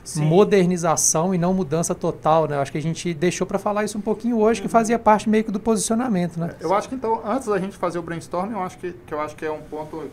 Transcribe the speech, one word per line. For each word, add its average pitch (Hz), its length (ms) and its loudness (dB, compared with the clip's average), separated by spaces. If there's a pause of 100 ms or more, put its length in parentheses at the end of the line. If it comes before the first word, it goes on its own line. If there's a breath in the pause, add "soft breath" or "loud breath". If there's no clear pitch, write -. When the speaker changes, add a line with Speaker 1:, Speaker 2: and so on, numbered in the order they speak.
Speaker 1:
Sim. 151 220 -4
Speaker 2:
modernização 175 1080 4
e 180 40 2
não 180 160 2
mudança 170 400 -2
total, 160 520 2
né? 143 100 -4
Eu 139 40 0
acho 135 100 -2
que - 60 -6
a 151 60 -4
gente 165 320 -4
deixou 175 320 0
pra 196 120 -4
falar 208 260 0
isso 208 120 -6
um 208 60 -6
pouquinho 220 360 -2
hoje, 214 220 4
que - 60 -6
Speaker 1:
Uhum. - 40 -4
Speaker 2:
fazia 226 280 4
parte 214 320 4
meio 214 140 4
que 220 60 -4
do 202 80 -2
posicionamento, 220 800 0
né? 170 120 -4 (100)
Speaker 3:
Eu 170 140 0
acho 208 160 0
que 262 40 -8
então, 226 300 -2
antes 240 240 -2
da 202 100 0
gente 190 180 -6
fazer 175 220 -4
o 170 40 -4
brainstorm, 175 500 -6
eu 202 100 -6
acho 180 160 -8
que, 175 140 -8 (140)
que 160 80 -8
eu 151 60 -4
acho 151 140 -6
que - 120 -10
é 156 40 -4
um 151 120 -8
ponto 151 500 -10